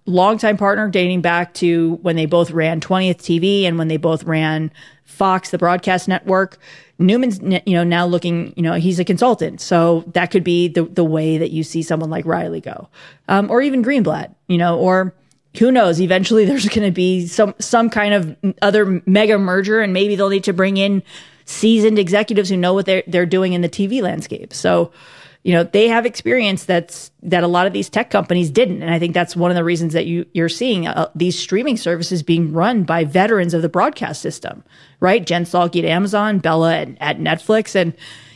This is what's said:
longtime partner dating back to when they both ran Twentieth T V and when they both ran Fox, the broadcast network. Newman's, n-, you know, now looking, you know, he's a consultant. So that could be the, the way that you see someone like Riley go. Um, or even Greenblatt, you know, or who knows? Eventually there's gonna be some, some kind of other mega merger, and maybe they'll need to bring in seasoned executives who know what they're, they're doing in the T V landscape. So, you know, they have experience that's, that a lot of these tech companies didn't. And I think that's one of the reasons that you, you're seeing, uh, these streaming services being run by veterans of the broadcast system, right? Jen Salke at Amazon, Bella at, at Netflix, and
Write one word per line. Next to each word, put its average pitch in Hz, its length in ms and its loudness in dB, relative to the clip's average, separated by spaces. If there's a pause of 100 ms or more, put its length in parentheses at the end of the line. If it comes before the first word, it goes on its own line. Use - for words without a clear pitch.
longtime 202 500 2
partner 202 320 0
dating 180 320 0
back 175 340 0
to 170 460 0
when 170 140 0
they 160 100 0
both 170 240 2
ran 160 300 -2
Twentieth 185 420 -2
T 170 160 0
V 190 300 2
and 170 100 -2
when 160 100 -2
they 160 100 -2
both 160 260 -2
ran 156 480 -2 (320)
Fox, 185 480 -2
the 175 80 -4
broadcast 180 480 0
network. 190 500 0 (400)
Newman's, 214 420 2
n-, 185 280 -2
you 190 60 0
know, 170 100 2
now 175 240 0
looking, 170 480 -2
you 175 80 -2
know, 165 100 0
he's 175 240 0
a 180 80 0
consultant. 196 560 0
So 170 520 2
that 175 180 0
could 180 120 2
be 175 260 2
the, 165 160 0
the 170 180 -2
way 160 340 0
that 156 140 -2
you 160 100 -4
see 160 220 -4
someone 160 260 -4
like 165 160 -6
Riley 165 360 -4
go. - 280 -14 (380)
Um, 202 240 2
or 240 100 2
even 269 220 0
Greenblatt, 196 500 0 (140)
you 175 100 0
know, 170 220 2
or 185 340 2 (440)
who 247 140 4
knows? 185 300 4
Eventually 190 440 4
there's 214 240 0
gonna 208 220 0
be 180 360 0
some, 208 320 0
some 233 300 2
kind 208 240 0
of 185 480 -2
other 202 440 2
mega 208 320 4
merger, 196 440 0
and 196 120 -2
maybe 196 220 0
they'll 196 140 0
need 196 160 -2
to 202 80 0
bring 190 240 0
in 196 260 0 (420)
seasoned 220 540 2
executives 202 500 0
who 190 80 0
know 180 160 2
what 196 120 0
they're, 190 200 0
they're 175 200 0
doing 185 280 0
in 175 80 0
the 175 60 0
T 196 180 -4
V 240 160 -2
landscape. - 520 -6
So, 170 380 0 (520)
you 180 80 0
know, 170 140 2
they 214 240 2
have 233 160 0
experience 226 580 -2
that's, - 480 -4 (100)
that 175 220 0
a 175 40 0
lot 180 200 2
of 190 60 -4
these 202 160 -6
tech - 200 -2
companies 175 400 0
didn't. 180 320 0
And 165 80 -6
I 165 80 0
think 170 160 -2
that's 175 220 -2
one 175 160 0
of 180 40 0
the 170 80 0
reasons 165 280 -2
that 165 140 -2
you, 170 280 -4
you're 165 140 0
seeing, 185 400 -2
uh, - 260 -4
these 175 240 -2
streaming 247 380 -2
services 170 480 -4
being 165 300 0
run 196 300 0
by 165 200 0
veterans 180 500 0
of 165 80 0
the 170 60 0
broadcast 185 540 -2
system, - 420 -12 (380)
right? 190 220 2
Jen 175 200 -2
Salke 175 360 0
at 165 60 -2
Amazon, 202 540 0
Bella 165 380 2
at, 143 120 -6 (120)
at 147 180 -4
Netflix, 175 560 -2
and 170 180 0 (420)